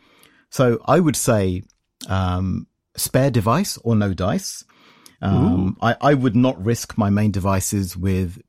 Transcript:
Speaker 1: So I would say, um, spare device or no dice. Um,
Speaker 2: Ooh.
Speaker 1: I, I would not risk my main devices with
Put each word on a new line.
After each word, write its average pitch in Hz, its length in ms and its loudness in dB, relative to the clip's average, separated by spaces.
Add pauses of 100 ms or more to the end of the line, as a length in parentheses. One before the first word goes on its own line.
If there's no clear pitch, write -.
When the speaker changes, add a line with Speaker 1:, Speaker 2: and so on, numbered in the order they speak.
(500)
Speaker 1:
So 120 360 0
I 151 140 4
would 156 160 2
say, 98 480 0 (460)
um, 92 580 -2 (280)
spare 131 340 0
device 117 540 0
or 117 120 2
no 101 180 2
dice. 98 500 -4 (560)
Um, 98 600 2
Speaker 2:
Ooh. - 40 -2
Speaker 1:
I, 117 140 2
I 139 140 4
would 127 220 0
not 127 280 2
risk 117 320 -4
my 104 140 2
main 104 220 2
devices 95 680 -2
with 92 520 -2